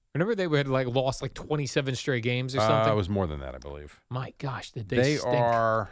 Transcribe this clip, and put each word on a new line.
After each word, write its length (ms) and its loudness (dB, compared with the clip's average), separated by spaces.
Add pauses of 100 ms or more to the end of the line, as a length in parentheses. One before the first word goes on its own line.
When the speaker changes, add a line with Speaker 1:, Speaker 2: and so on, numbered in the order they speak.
(140)
Speaker 1:
Remember 200 0
they 120 0 (120)
had, 100 0
like, 200 2
lost, 340 0
like, 100 -6
twenty-seven 640 -2
straight 280 -2
games 320 -2
or 60 2
Speaker 2:
Uh, 80 4
Speaker 1:
something? 240 4
Speaker 2:
it 40 2
was 120 0
more 180 0
than 140 -6
that, 140 -10
I 40 -14
believe. 400 -14 (120)
Speaker 1:
My 260 -6
gosh, 360 -8
did 180 -10
they 60 0
Speaker 2:
They 200 4
Speaker 1:
stink. 180 0
Speaker 2:
are, 580 2